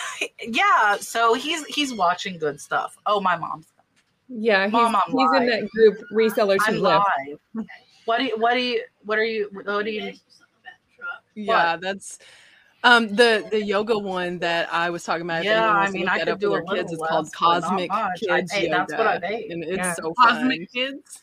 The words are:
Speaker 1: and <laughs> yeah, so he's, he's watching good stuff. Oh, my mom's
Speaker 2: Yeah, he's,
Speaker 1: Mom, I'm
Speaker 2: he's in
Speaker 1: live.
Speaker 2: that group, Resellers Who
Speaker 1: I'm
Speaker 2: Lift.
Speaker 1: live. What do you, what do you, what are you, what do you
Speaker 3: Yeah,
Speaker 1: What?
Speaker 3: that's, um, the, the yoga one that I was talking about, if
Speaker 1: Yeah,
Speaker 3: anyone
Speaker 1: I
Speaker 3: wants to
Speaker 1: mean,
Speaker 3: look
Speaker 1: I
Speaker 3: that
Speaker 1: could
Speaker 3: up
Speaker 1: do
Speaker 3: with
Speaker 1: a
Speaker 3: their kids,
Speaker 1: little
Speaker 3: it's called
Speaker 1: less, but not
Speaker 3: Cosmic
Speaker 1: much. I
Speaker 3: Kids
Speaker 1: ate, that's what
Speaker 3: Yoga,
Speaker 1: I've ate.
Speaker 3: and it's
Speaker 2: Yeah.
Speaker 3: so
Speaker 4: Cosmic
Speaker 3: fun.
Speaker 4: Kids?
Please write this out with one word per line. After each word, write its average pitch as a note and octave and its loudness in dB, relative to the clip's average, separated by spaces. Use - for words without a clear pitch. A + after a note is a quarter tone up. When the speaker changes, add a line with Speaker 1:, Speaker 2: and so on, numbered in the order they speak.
Speaker 1:
and A#3 -10
<laughs> A3+ -4
yeah, D#4+ 4
so A#3 0
he's, D#4 -4
he's C4 -4
watching F3+ -2
good D3+ -4
stuff. - -4
Oh, G3+ 2
my F3+ 0
mom's D#3+ -10
Speaker 2:
Yeah, G#3+ 2
he's, G#3+ -2
Speaker 1:
Mom, A3+ 2
I'm F#3+ 2
Speaker 2:
he's C4 4
in B3 2
Speaker 1:
live. - -
Speaker 2:
that A3 -2
group, A3 4
Resellers G#3 2
Who A3 0
Speaker 1:
I'm - -4
Speaker 2:
Lift. G3 4
Speaker 1:
live. A3 -8
What A3+ 2
do C4 -2
you, A3 -2
what A#3 2
do B3+ 0
you, B3 -2
what G#3+ -2
are A3 2
you, A3 -2
what G3+ -4
do A3 -4
you G3 -8
Speaker 3:
Yeah, G#3 2
Speaker 1:
What? E3 -8
Speaker 3:
that's, F#3+ -8
um, A#3 6
the, A3+ 4
the G#3+ 0
yoga G#3 0
one F3+ -4
that E3+ -2
I E3+ 0
was E3+ -8
talking E3+ -2
about, E3+ -2
if F#3+ -4
Speaker 1:
Yeah, A3 2
Speaker 3:
anyone A3 4
Speaker 1:
I - 4
Speaker 3:
wants G3 2
to F#3 -6
Speaker 1:
mean, F#3+ -2
Speaker 3:
look F#3 0
Speaker 1:
I G#3+ 0
Speaker 3:
that A3 -2
Speaker 1:
could A3+ 2
Speaker 3:
up F#3+ -6
Speaker 1:
do G3+ 0
Speaker 3:
with E3 0
Speaker 1:
a - -12
Speaker 3:
their G3 -2
kids, E3 -4
Speaker 1:
little D#3 -6
Speaker 3:
it's D#3+ -4
called D#3+ 0
Speaker 1:
less, - -16
but F3 4
not - -2
Speaker 3:
Cosmic F3+ -2
Speaker 1:
much. G3 -2
I F3 2
Speaker 3:
Kids F3 -6
Speaker 1:
ate, F3+ 0
that's F3 -2
what A3 0
Speaker 3:
Yoga, G#3 2
Speaker 1:
I've F3 -2
ate. G3+ -6
Speaker 3:
and E3+ -8
it's F3+ -6
Speaker 2:
Yeah. F3+ -2
Speaker 3:
so E3 -6
Speaker 4:
Cosmic B3 4
Speaker 3:
fun. G3+ -12
Speaker 4:
Kids? C4+ -8